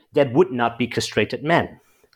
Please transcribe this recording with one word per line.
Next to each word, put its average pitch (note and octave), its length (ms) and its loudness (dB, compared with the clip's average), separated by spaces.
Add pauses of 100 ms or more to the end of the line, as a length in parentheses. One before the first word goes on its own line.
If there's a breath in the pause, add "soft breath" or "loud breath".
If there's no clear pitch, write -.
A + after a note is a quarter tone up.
(120)
that C3+ 200 2
would C#3 200 2
not A#2+ 260 -2
be B2 80 0
castrated A2+ 560 -4
men. D3+ 380 0 (360 soft breath)